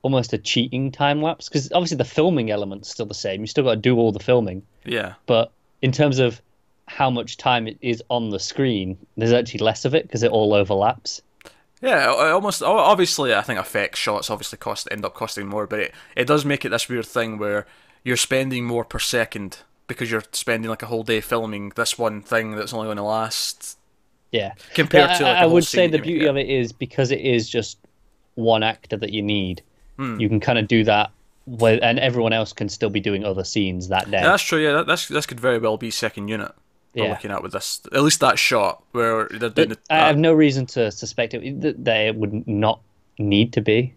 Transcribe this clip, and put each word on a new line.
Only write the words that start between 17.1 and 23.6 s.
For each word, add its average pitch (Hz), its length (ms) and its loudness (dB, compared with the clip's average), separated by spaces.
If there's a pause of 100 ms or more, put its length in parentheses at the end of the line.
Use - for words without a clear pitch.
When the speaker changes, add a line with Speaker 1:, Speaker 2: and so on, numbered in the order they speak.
Speaker 2:
where 104 280 -4 (380)
you're 123 120 0
spending 131 480 -2
more 117 200 -2
per - 160 -10
second 107 580 -4 (300)
because 120 220 -6
you're 110 120 -2 (100)
spending, 113 380 -4
like, 110 120 -8
a 110 40 -12
whole 113 160 -4
day 107 180 0
filming 107 560 -4
this 117 220 -2
one 107 240 -4
thing 110 340 -2
that's 107 160 -6
only 110 140 -6
gonna 104 180 -6
last - 720 -4 (540)